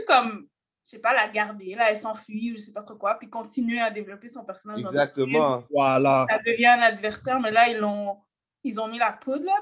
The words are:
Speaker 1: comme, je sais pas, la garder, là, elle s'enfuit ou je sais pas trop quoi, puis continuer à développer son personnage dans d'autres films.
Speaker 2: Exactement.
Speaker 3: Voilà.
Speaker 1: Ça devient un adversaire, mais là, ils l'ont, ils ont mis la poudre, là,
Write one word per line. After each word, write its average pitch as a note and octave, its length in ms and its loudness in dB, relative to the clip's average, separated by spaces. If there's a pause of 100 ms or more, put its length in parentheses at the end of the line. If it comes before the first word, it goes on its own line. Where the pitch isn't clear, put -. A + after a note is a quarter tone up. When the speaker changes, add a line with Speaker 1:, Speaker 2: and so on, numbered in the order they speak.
Speaker 1:
comme, A#3+ 400 2 (380)
je - 60 -20
sais G#3+ 80 -20
pas, A#3 140 0
la G#3+ 140 2
garder, G#3 480 -6
là, A3+ 160 2
elle G#3 60 0
s'enfuit A3 560 -8
ou - 20 -10
je G#3 60 -14
sais - 100 -20
pas G#3 120 -12
trop A3 120 -18
quoi, G#3 200 -2
puis A3 140 -18
continuer A#3 520 -4
à A3 100 0
développer G3+ 380 -14
son A#3 160 -18
personnage G#3+ 360 -12
dans - 80 -8
d'autres C#3 260 0
films. C3 120 0
Speaker 2:
Exactement. C3+ 420 2
Speaker 3:
Voilà. C3+ 600 4
Speaker 1:
Ça A3 160 2
devient A#3 220 2
un A#3+ 160 6
adversaire, G#3+ 580 0
mais A3 100 -2
là, A#3 160 6
ils A#3 100 -2
l'ont, G#3 380 -4 (480)
ils A3 160 -6
ont A3 80 -4
mis A3+ 100 -8
la A3 140 2
poudre, C4+ 320 -6
là, F#4+ 80 -2 (100)